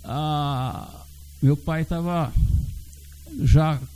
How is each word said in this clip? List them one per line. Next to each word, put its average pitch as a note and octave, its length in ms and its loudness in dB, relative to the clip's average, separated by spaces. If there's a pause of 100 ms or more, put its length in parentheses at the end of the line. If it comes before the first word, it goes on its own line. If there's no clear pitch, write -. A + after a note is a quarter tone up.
a, C#3+ 1000 -4 (380)
meu C#3 140 4
pai D#3 300 -4
tava E3+ 480 -2 (1080)
já D3 380 6 (160)